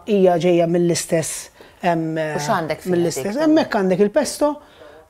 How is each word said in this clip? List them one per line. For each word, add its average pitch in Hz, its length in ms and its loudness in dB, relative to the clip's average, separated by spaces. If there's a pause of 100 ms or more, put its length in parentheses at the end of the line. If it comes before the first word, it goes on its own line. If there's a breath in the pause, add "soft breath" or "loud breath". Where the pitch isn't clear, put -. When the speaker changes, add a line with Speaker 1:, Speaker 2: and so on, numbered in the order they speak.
Speaker 1:
hija 185 320 4
ġejja 170 300 2
mill-istess, 170 840 -2 (320 soft breath)
em, 170 200 0 (160)
Speaker 2:
U 156 220 -4
x'għandek 156 420 -4
fija 180 100 -4
Speaker 1:
mill-istess. 175 420 -2
Speaker 2:
dik? 285 80 -4
Speaker 1:
Hemmhekk 311 380 2
għandek 185 200 0
il-pesto, 262 500 0 (600 soft breath)